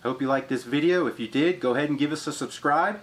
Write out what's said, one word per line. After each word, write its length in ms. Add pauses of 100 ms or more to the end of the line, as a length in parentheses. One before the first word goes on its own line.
Hope 200
you 60
liked 220
this 140
video. 420
If 140
you 80
did, 320
go 160
ahead 140
and 100
give 120
us 140
a 80
subscribe. 680